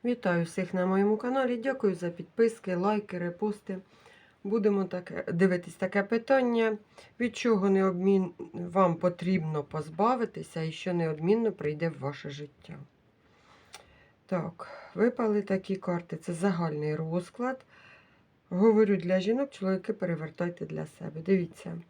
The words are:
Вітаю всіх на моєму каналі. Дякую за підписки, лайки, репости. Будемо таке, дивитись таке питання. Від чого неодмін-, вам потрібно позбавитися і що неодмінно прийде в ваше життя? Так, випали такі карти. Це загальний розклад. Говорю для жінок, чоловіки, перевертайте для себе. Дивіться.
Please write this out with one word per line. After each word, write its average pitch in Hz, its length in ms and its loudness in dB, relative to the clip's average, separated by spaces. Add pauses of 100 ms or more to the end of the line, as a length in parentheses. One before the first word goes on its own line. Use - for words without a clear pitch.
Вітаю 202 400 0
всіх 180 300 -6
на 185 120 2
моєму 202 300 4
каналі. 247 400 0
Дякую 233 380 0
за 175 160 -4
підписки, 190 640 0
лайки, 196 440 0
репости. 185 600 -6 (640)
Будемо 202 400 2
таке, 180 480 -8
дивитись 175 420 2
таке 196 280 0
питання. 226 760 2 (420)
Від 240 160 -2
чого 202 320 4
неодмін-, 190 600 4 (220)
вам 175 420 2
потрібно 170 680 0
позбавитися 165 1000 -2
і 160 100 -4
що 175 220 -6
неодмінно 170 580 2
прийде 151 360 -4
в 160 100 -8
ваше 143 320 -8
життя? 147 440 -16 (1500)
Так, - 420 -6 (260)
випали 214 480 2
такі 190 340 -2
карти. 175 400 -4
Це - 160 -8
загальний 160 640 -2
розклад. 175 680 -4 (840)
Говорю 208 480 6
для 180 240 2
жінок, 233 300 0
чоловіки, 190 420 -2
перевертайте 170 760 -6
для 156 200 -8
себе. 160 400 -12
Дивіться. 175 520 -2 (120)